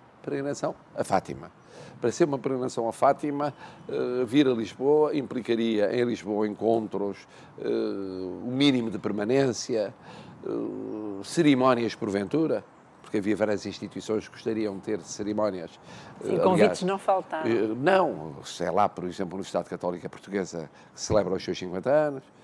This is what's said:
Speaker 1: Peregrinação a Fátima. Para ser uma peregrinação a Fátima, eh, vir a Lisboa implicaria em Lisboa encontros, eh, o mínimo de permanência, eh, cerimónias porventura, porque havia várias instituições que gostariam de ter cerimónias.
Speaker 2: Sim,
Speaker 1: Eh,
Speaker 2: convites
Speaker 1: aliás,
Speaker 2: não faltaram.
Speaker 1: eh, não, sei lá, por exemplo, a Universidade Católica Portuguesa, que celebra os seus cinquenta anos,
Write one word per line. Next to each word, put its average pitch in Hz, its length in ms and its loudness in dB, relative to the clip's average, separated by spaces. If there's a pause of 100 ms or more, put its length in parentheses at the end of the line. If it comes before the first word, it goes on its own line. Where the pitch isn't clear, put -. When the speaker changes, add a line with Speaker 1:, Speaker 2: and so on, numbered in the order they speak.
(220)
Speaker 1:
Peregrinação 143 540 -4 (200)
a - 80 0
Fátima. 80 480 -2 (480)
Para 117 120 2
ser 170 140 4
uma 139 120 2
peregrinação 123 500 -2
a 110 60 -2
Fátima, 143 640 2 (320)
eh, 127 380 0
vir 131 220 6
a 131 40 6
Lisboa 143 680 2
implicaria 113 760 0
em 123 80 2
Lisboa 107 440 0
encontros, 101 800 0 (320)
eh, - 80 -6
o 98 840 -4
mínimo 127 400 2
de 101 80 -6
permanência, 110 960 0 (500)
eh, - 40 -6 (720)
cerimónias 127 720 4
porventura, 107 680 0 (380)
porque - 160 -4
havia 104 180 2
várias 104 300 0
instituições 104 600 -6
que - 60 -20
gostariam 107 420 -2
de 90 60 -10
ter 104 200 -4
cerimónias. 104 680 -4 (500)
Speaker 2:
Sim, 196 140 -2
Speaker 1:
Eh, 165 40 2
Speaker 2:
convites 185 220 6
Speaker 1:
aliás, 185 220 4
Speaker 2:
não 196 160 0
faltaram. 180 500 0
Speaker 1:
eh, 110 260 2
não, 127 680 2
sei - 260 -4
lá, 95 180 4
por 87 180 -6
exemplo, 90 280 -6
a 95 40 -6
Universidade 90 300 -4
Católica 87 400 -4
Portuguesa, 87 600 -6 (240)
que - 80 -14
celebra 98 320 2
os 92 100 -2
seus 90 140 -4
cinquenta 92 320 -4
anos, 147 340 2 (200)